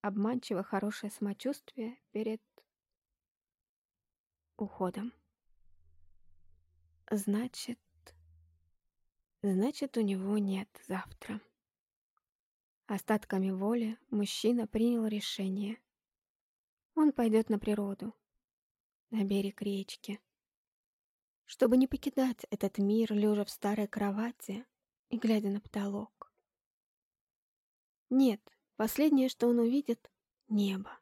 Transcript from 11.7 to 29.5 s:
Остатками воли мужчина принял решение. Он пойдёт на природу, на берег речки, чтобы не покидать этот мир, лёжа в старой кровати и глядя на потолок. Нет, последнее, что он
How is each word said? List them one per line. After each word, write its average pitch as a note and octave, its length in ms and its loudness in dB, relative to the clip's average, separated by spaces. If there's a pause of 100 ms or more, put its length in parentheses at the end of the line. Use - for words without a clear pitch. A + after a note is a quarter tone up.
Остатками G3 640 0
воли A3 480 -2 (140)
мужчина A3 560 0
принял A3+ 400 2
решение. G#3 760 -4 (1160)
Он D#4 160 6
пойдёт A3+ 380 4
на G#3+ 80 2
природу, G#3 560 -2 (960)
на A3 140 2
берег G3 380 0
речки, G3+ 600 -6 (1200)
чтобы B3+ 320 4
не C4 100 6
покидать C4 640 -2
этот - 280 -4
мир, G#3+ 360 2
лёжа G#3 320 2
в - 40 -14
старой G#3 380 -2
кровати G#3 800 -6 (440)
и A#3+ 80 -4
глядя G#3+ 320 2
на G3+ 120 -2
потолок. G3+ 720 -8 (1800)
Нет, B3+ 320 4 (340)
последнее, C4 540 4
что - 180 2
он A#3+ 120 6